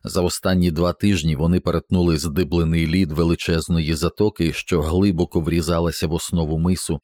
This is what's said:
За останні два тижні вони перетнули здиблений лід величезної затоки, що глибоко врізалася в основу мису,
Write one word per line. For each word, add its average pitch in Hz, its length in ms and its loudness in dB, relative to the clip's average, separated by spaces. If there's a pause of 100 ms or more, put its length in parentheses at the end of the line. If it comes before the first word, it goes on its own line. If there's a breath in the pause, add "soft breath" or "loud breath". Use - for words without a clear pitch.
За 90 180 -2
останні 90 500 0
два 85 220 0
тижні 80 420 0
вони 85 240 2
перетнули 85 580 0
здиблений 82 680 0
лід 85 240 0
величезної 82 840 0
затоки, 85 580 0
що - 280 -2
глибоко 87 600 0
врізалася 82 680 -2
в 78 60 -2
основу 80 440 -2
мису, 82 460 -2